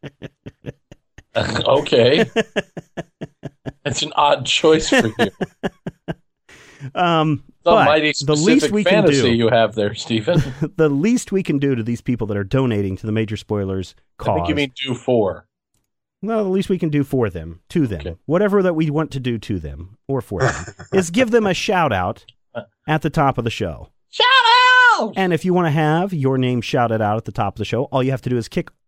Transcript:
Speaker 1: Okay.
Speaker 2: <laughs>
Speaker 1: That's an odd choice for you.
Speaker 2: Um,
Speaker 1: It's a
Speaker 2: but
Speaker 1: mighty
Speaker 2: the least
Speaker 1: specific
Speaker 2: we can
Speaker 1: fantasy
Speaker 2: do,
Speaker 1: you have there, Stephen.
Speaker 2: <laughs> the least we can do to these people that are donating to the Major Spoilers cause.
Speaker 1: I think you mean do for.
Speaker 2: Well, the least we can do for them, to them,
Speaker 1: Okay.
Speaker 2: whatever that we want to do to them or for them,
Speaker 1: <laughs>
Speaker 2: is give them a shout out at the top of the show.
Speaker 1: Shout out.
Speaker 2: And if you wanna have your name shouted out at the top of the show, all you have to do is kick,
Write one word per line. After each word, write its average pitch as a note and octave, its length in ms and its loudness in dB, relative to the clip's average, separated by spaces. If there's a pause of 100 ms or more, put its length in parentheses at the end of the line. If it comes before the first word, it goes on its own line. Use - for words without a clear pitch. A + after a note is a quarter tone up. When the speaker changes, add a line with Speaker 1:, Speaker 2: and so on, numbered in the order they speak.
(1400)
Speaker 1:
Okay. B2+ 920 2 (800)
Speaker 2:
<laughs> - 800 -16
Speaker 1:
That's C3+ 180 -6
an D3 140 -6
odd C#3+ 300 2
choice D#3 440 2
for B3 180 4
you. G3+ 220 -2 (1700)
Speaker 2:
Um, D#3+ 520 2
Speaker 1:
It's - 180 -20
a F3 60 4
Speaker 2:
but G#3 140 6
Speaker 1:
mighty D3+ 280 4 (120)
Speaker 2:
the D3+ 100 2
least D#3 120 2 (180)
Speaker 1:
specific G3 80 -2
Speaker 2:
we G#3 100 0
can G3 200 4
Speaker 1:
fantasy C#3+ 180 4
Speaker 2:
do, A#2+ 120 2
Speaker 1:
you A#2 160 2
have A2+ 260 2
there, G#2 180 -2
Stephen. B2 480 0 (180)
Speaker 2:
<laughs> D3+ 180 -6
the D#3 120 4
least F#3+ 420 -2
we G3 120 0
can D3 160 -2
do C#3 160 0
to A2+ 80 -2
these A#2 180 -6
people A#2 260 -4
that G2+ 100 -4
are G2+ 60 -2
donating G#2 540 -2
to - 80 -14
the A2 60 -4
Major G#2+ 260 -2
Spoilers F#2+ 560 -6 (240)
cause. - 120 -6
Speaker 1:
I G2 80 0
think E2+ 120 -2
you D3 60 -2
mean C#3+ 160 -2 (120)
do B2+ 120 -4
for. G#2+ 520 -2 (760)
Speaker 2:
Well, A3 200 -2
the F#3+ 60 -2
least F#3+ 200 0
we F#3+ 100 0
can E3 100 -2
do D3 140 0
for B2 260 0
them, E2 400 -12
to D#3+ 160 0
them, F#2 160 -6
Speaker 1:
Okay. E2+ 140 -10 (100)
Speaker 2:
whatever F#3+ 380 0
that F3+ 100 0
we D#3+ 160 -2
want D3 220 -2
to C#3 80 -8
do A#2+ 180 -4
to G2+ 220 -6
them D#2 380 -14 (100)
or C3+ 140 -4
for G2 200 -8
them, - 240 -2 (120)
Speaker 1:
<laughs> - 160 -12
Speaker 2:
is F3+ 180 -2
give A#3 180 0
them A3 160 2
a F#3 80 0
shout E3 400 0
out F#2 320 -4 (640)
at D3+ 160 -2
the D3+ 80 -2
top C#3 260 0
of A#2+ 60 -2
the A#2 80 -4
show. - 380 -8 (200)
Speaker 1:
Shout - 160 0 (760)
out. A3+ 160 -4
Speaker 2:
And F#3 180 0
if D#3+ 120 -2
you F3+ 80 2
wanna F3 180 2
have E3 420 2
your C3+ 240 0
name B2+ 240 0
shouted A2+ 400 0
out G#2+ 160 0
at A2+ 80 -8
the G#2+ 60 -10
top G2+ 240 -4
of - 20 -16
the G#2+ 80 -6
show, A#2 200 -2
all C3 180 -2
you C3 80 0
have C3 120 -4
to B2+ 60 -6
do B2 80 0
is A2+ 100 -4
kick, - 220 -6 (180)